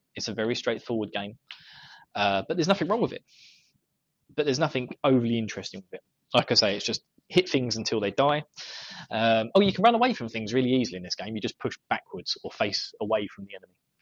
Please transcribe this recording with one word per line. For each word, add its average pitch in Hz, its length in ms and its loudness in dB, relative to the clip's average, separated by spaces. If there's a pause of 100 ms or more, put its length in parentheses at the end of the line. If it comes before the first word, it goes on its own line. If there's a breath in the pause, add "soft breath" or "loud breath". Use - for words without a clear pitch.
(140)
It's - 140 -8
a 104 60 -6
very 113 200 0
straightforward 113 580 -2
game. 101 220 -6 (800 loud breath)
Uh, 98 320 2
but - 100 -2
there's 156 120 2
nothing 190 180 2
wrong 214 160 0
with 147 100 -2
it. - 120 -14 (1120 soft breath)
But 151 80 2
there's 139 160 2
nothing 131 280 0 (140)
overly 117 360 4
interesting 101 520 -6
with 92 80 -12
it. - 60 -20 (280)
Like 120 200 4
I - 20 4
say, 101 220 4
it's - 100 -6
just - 160 -4 (260)
hit 180 200 2
things 123 280 0
until 110 240 -2
they 101 100 0
die. 147 320 2 (680 loud breath)
Um, 113 440 2
oh, 202 60 8
you 196 120 4
can 190 120 2
run 233 100 8
away 247 200 2
from 117 140 -6
things 110 260 -6
really 127 160 4
easily 113 260 2
in 90 80 -8
this 87 120 -8
game. 104 180 -8
You 104 60 -6
just - 200 -6
push - 160 -4 (120)
backwards - 540 -6
or 98 80 -10
face - 500 -4
away 107 340 -2
from 98 120 -16
the 98 100 -18
enemy. 92 180 -20 (280)